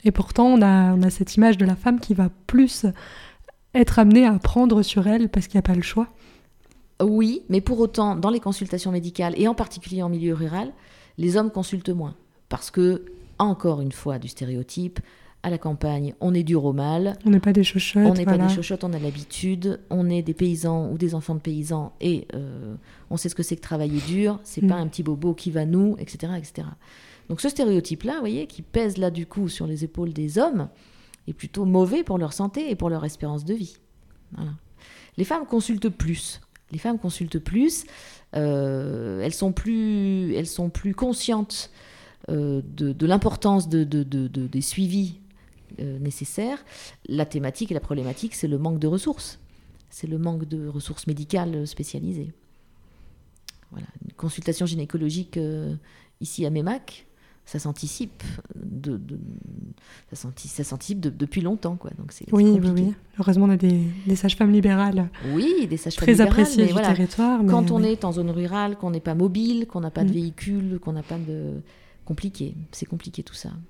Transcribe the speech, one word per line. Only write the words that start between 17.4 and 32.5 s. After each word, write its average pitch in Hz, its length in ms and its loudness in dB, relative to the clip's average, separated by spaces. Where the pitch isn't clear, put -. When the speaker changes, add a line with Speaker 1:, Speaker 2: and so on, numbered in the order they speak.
Speaker 1:
des 202 100 6
chochottes, 190 440 2
Speaker 2:
On 185 80 6
n'est 180 100 0
pas 190 60 4
Speaker 1:
voilà. 185 160 6
Speaker 2:
des 190 80 4
chochottes, 180 280 -4
on 180 100 -4
a 160 60 -4
l'habitude. 175 800 -4
On 175 180 0
est 175 140 0
des 160 100 -2
paysans 165 580 0
ou 156 60 -4
des 165 160 0
enfants 160 220 -4
de 156 40 -4
paysans 151 640 -4
et, 175 320 -2
euh, 127 400 -10
on 170 60 -4
sait 175 120 -4
ce 170 60 -8
que 175 80 -4
c'est 165 120 -4
que 160 60 -20
travailler 151 460 -4
dur. 202 360 -2
C'est - 200 -4
Speaker 1:
Mm. 196 40 6
Speaker 2:
pas 185 80 4
un 170 120 -4
petit 160 160 -8
bobo 156 320 -2
qui 165 160 -6
va 156 140 0
nous, 190 340 2
et - 100 -10
cetera, 170 300 -8
et 156 40 -12
cetera. 151 320 -12
Donc 165 120 -6
ce 277 80 0
stéréotype-là, 214 640 0
vous 320 80 -6
voyez, 247 260 -4
qui - 160 -18
pèse 214 340 -2
là 180 140 0
du 165 160 -8
coup 196 220 -4
sur 160 180 -8
les 156 160 -6
épaules 165 300 -6
des 151 260 -2
hommes, 254 300 0
est 156 60 -10
plutôt - 320 -6
mauvais 185 380 4
pour 196 140 -2
leur 156 160 -4
santé 247 380 -4